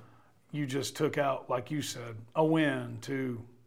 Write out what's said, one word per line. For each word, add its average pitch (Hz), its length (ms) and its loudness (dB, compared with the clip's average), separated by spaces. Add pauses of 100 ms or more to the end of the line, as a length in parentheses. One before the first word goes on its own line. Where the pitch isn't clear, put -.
(520)
you 147 140 -2
just 131 300 -2
took 156 220 2
out, 135 320 0
like 127 200 -2
you 151 120 -2
said, 120 320 -8 (220)
a 160 80 6
win 135 580 4
to 131 400 -2 (240)